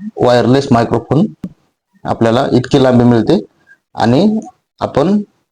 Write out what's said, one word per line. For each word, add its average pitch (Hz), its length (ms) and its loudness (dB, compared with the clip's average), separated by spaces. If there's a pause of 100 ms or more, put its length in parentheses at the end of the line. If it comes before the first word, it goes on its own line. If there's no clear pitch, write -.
(160)
वायरलेस 123 540 2
मायक्रोफोन 120 560 0 (760)
आपल्याला 113 480 0
इतकी 127 300 0
लांबी 123 220 2
मिळते 120 400 2 (500)
आणि 185 460 0 (400)
आपण 160 400 -2 (320)